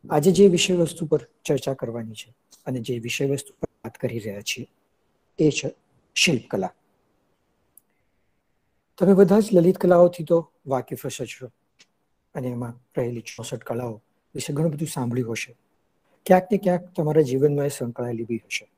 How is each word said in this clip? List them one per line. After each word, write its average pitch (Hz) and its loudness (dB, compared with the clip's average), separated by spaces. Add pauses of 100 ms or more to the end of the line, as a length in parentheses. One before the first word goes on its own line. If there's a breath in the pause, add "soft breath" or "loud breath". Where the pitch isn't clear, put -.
(100)
આજે 156 4
જે 196 8
વિષય 180 2
વસ્તુ 170 -2
પર 151 -2 (160)
ચર્ચા 139 -4
કરવાની 113 -10
છે 117 -20 (320)
અને 131 -6
જે 120 -6
વિષય 120 -6
વસ્તુ 139 -6
પર - -10 (160)
વાત - -12
કરી 117 -6
રહ્યા 104 -10
છીએ, 117 -8 (720)
એ 156 4
છે 139 -6 (460)
શિલ્પકલા. 113 0 (2250)
તમે 190 6
બધા 196 8
જ 208 -2
લલિત 180 6
કલાઓથી 175 4
તો 165 0 (140)
વાકેફ 131 -6
જ 127 -10
છો - -18 (880)
અને 135 -6
એમાં 120 -8 (220)
રહેલી 120 -4
ચોસઠ - -12
કલાઓ 117 -8 (320)
વિશે 151 -8
ઘણું 156 0
બધું 147 -6
સાંભળ્યું 120 -4
હશે, - -10 (720)
ક્યાંક 185 4
ને 196 0
ક્યાંક 180 -2 (120)
તમારા 156 2
જીવનમાં 143 0
એ - -2
સંકળાયેલી 120 -8
બી 113 -8
હશે. - -12